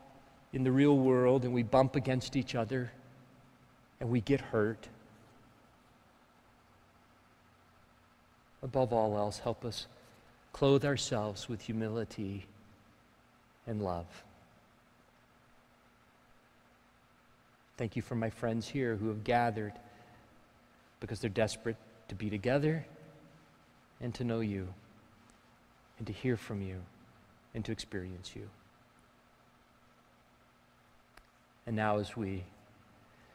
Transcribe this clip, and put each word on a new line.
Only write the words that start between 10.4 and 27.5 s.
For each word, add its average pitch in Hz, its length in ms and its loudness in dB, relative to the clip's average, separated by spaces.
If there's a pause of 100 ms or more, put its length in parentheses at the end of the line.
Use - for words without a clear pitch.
clothe 139 320 6
ourselves 110 640 -2
with 113 100 -6
humility 110 880 -6 (1200)
and 107 140 -4
love. 87 420 -6 (3500)
Thank 117 220 -4
you 113 40 -2
for - 140 -6
my 113 140 0
friends 113 400 -4
here 123 260 -2
who 107 140 -4
have 107 160 -6
gathered 113 480 2 (1300)
because 110 180 -6
they're 117 100 -2
desperate 110 460 -2 (320)
to - 60 -10
be 104 160 -4
together 143 560 0 (1120)
and 123 140 -6
to - 100 -6
know 117 160 0
you 101 280 -2 (1300)
and 117 80 -8
to 107 80 -8
hear 120 240 0
from 104 240 -8
you 95 180 -8 (760)